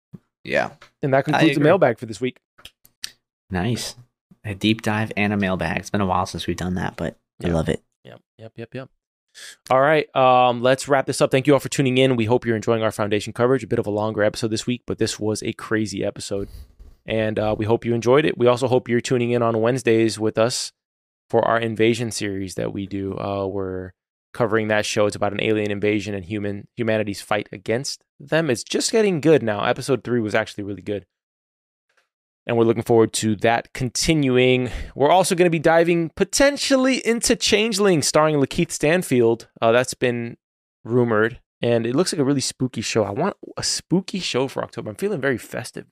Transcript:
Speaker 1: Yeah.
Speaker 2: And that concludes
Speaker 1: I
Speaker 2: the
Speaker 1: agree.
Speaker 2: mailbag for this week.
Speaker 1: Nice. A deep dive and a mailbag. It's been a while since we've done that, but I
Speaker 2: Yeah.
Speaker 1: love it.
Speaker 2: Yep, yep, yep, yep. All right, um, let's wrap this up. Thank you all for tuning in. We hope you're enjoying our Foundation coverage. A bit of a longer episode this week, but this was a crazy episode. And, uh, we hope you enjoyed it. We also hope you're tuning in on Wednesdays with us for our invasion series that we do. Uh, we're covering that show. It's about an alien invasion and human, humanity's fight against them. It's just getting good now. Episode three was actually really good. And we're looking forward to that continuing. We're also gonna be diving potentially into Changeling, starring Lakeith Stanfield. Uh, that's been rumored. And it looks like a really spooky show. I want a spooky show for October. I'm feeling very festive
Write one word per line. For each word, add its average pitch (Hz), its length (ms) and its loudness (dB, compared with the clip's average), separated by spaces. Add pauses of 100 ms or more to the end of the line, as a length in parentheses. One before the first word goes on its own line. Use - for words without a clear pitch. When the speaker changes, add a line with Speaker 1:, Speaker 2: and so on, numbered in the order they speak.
(440)
Speaker 1:
Yeah. 65 260 -2 (320)
Speaker 2:
And 139 120 -2
that 139 100 2
concludes 143 180 0
Speaker 1:
I 151 40 4
Speaker 2:
the 143 60 2
Speaker 1:
agree. 143 120 0
Speaker 2:
mailbag 151 340 4
for 120 80 -12
this 110 140 -12
week. 127 180 -6 (1120)
Speaker 1:
Nice. 95 460 -6 (480)
A 107 100 -8
deep 107 280 0
dive 107 340 -4
and 104 160 0
a 104 40 0
mailbag. 92 420 -2
It's - 120 -10
been 104 100 -2
a 98 60 0
while 92 200 0
since - 200 -10
we've 87 100 -4
done 92 180 -4
that, 92 220 -6
but 85 200 -8 (280)
I - 40 -2
Speaker 2:
Yeah. 85 60 0
Speaker 1:
love 80 140 0
it. - 140 -4 (220)
Speaker 2:
Yep, 60 160 -20 (180)
yep, 110 180 -20
yep, 117 180 -16
yep. 127 160 -14 (800)
All 131 100 6
right, 151 340 2
um, 127 460 6
let's 131 280 2
wrap 135 180 2
this 143 160 0
up. 143 80 2
Thank 135 160 2
you 143 80 6
all 131 60 4
for 131 100 -10
tuning 127 260 0
in. 131 200 4
We 110 100 0
hope 123 180 2
you're 113 120 0
enjoying 110 260 0
our 110 100 0
Foundation 104 400 -2
coverage. 123 320 0
A - 20 -12
bit 117 120 -2
of 110 80 -4
a 104 40 -4
longer 104 320 -2
episode 107 260 0
this 110 180 -4
week, 123 200 -4
but 107 120 -6
this - 200 -2
was 107 240 -4
a 113 120 -6
crazy 104 500 -4
episode. 101 460 -8 (560)
And, 110 320 -2
uh, 107 200 0
we 110 60 -2
hope 110 220 0
you 117 80 0
enjoyed 123 320 4
it. - 100 -2
We 120 100 2
also 123 220 2
hope 127 200 0
you're 117 120 2
tuning 120 300 0
in 120 120 2
on 113 200 0
Wednesdays 113 580 2
with 107 160 -2
us 113 360 -2 (580)
for 117 160 4
our 113 120 2
invasion 113 520 0
series 98 460 -6
that 113 180 -6
we 101 120 -6
do. 98 320 -8
Uh, 98 280 -4
we're 92 460 -8 (420)
covering 110 340 0
that 107 160 2
show. 104 220 2
It's 101 100 -4
about 101 160 -2
an 107 100 -4
alien 107 280 0
invasion 104 440 -2
and 95 120 -8
human, 101 500 -6
humanity's 110 460 -2
fight - 300 -4
against 113 520 -6 (160)
them. 156 300 -2
It's 117 140 0
just - 280 -4
getting 202 300 2
good 147 200 6
now. 107 220 -2
Episode 123 400 -2
three 120 160 0
was 107 140 -4
actually 107 300 -2
really 98 180 -10
good. 98 240 -8 (1400)
And 117 120 -2
we're 117 80 4
looking 113 180 2
forward 113 320 4
to 110 220 0
that 117 360 -2
continuing. 127 1000 2 (260)
We're 139 140 2
also 180 260 4
gonna 175 140 4
be 165 100 0
diving 165 500 2
potentially 262 840 2 (100)
into 233 300 0
Changeling, 202 680 2
starring 156 340 2
Lakeith 143 360 0
Stanfield. 131 760 2 (140)
Uh, 117 100 4
that's 123 240 2
been 120 420 -4 (480)
rumored. 117 560 2 (200)
And 117 260 0
it 123 80 -4
looks 180 180 0
like 180 60 -4
a 143 60 2
really 139 160 0
spooky - 400 -6
show. 107 240 0
I 98 60 -4
want 127 260 -4 (200)
a - 60 -8
spooky - 560 -2
show 131 300 -2
for 117 160 -6
October. 107 260 -10
I'm 98 60 -12
feeling 107 240 -4
very 131 180 0
festive - 540 -12